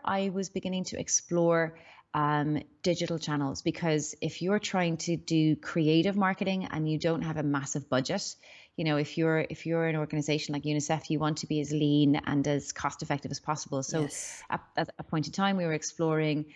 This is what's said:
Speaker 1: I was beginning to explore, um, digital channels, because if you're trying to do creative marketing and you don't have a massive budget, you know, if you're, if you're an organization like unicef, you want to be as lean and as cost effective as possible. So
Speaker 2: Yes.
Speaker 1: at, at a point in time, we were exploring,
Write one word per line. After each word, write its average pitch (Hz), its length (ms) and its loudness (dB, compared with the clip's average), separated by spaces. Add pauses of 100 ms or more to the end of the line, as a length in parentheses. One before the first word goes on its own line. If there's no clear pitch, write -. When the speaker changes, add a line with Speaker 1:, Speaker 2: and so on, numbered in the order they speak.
Speaker 1:
I 196 240 0
was 190 200 -4
beginning 185 360 -4
to - 140 -6
explore, 165 800 2 (360)
um, 151 500 2 (180)
digital 170 380 0
channels, 143 420 -2
because 156 600 0
if - 200 -4
you're 196 180 2
trying 175 380 0
to 165 200 -2
do 156 380 4
creative 165 600 2
marketing 190 560 0
and 156 180 -2
you 156 80 2
don't 165 240 0
have 160 160 -2
a 151 60 0
massive 143 460 -2
budget, 143 460 0 (420)
you 170 80 0
know, 151 120 2
if 151 200 -2
you're, 160 320 2
if - 160 -10
you're 165 200 0
an 160 100 2
organization 151 580 -2
like 143 100 -4
unicef, 151 460 0
you 151 100 0
want 156 200 0
to - 80 -8
be 151 120 0
as 147 120 -4
lean 147 440 4 (100)
and 143 220 0
as 143 240 0
cost - 320 -6
effective - 260 -4
as 143 100 -8
possible. 143 440 -4
So 160 180 -2
Speaker 2:
Yes. - 480 -8
Speaker 1:
at, - 120 -4 (160)
at 165 200 0
a 160 60 -10
point 156 240 -2
in - 60 -12
time, 196 240 2
we 175 80 0
were 160 80 0
exploring, 156 720 0 (100)